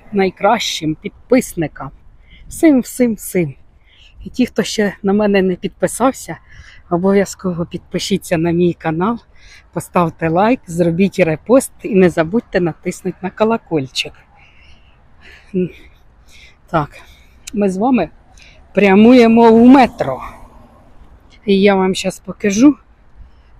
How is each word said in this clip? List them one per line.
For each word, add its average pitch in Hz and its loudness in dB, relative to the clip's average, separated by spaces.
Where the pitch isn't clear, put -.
найкращим 190 -2
підписникам. - -4
Всім, 294 2
всім, 233 -4
всім. 160 -6
І - -18
ті, - -2
хто - -4
ще 202 -4
на 196 0
мене 202 0
не 185 -2
підписався, 190 -6
обов'язково 180 -2
підпишіться - -6
на 165 -2
мій 170 0
канал, 175 -4
поставте 165 -4
лайк, 208 0
зробіть 170 -2
репост 180 0
і 285 -6
не 185 4
забудьте 175 -4
натиснути 175 -6
на 180 -10
колокольчик. 202 -4
М. 185 -2
Так, 156 -4
ми 202 -2
з 185 -6
вами 214 0
прямуємо 226 6
в 226 6
метро. 226 4
І 196 2
я 202 4
вам 190 0
щас - -8
покажу, 208 0